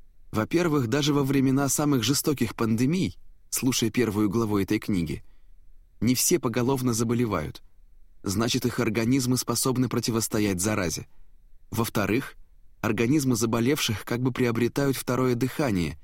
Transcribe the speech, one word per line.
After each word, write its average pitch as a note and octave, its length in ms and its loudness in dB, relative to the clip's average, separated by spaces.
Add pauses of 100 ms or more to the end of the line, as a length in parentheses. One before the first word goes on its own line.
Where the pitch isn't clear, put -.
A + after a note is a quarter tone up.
(320)
Во-первых, D3 580 0
даже C#3+ 260 2
во C#3+ 80 2
времена C3+ 480 2
самых C#3+ 320 2
жестоких C3 520 0
пандемий, A#2+ 640 0 (300)
слушая A#2+ 420 0
первую G#2+ 380 2
главу G#2 300 0
этой G#2+ 200 2
книги, E2+ 460 -4 (760)
не A#2+ 140 2
все F3 240 2
поголовно B2 540 0
заболевают. A2+ 680 -2 (600)
Значит, A#2 440 0
их A#2 120 -2
организмы A#2+ 600 0
способны B2 500 0
противостоять A2 720 0
заразе. G2+ 480 -2 (600)
Во-вторых, A2+ 640 -2 (460)
организмы A#2 540 2
заболевших A#2 680 0
как A#2+ 160 -2
бы B2+ 120 0
приобретают B2 640 0
второе B2+ 360 0
дыхание, A2+ 680 -2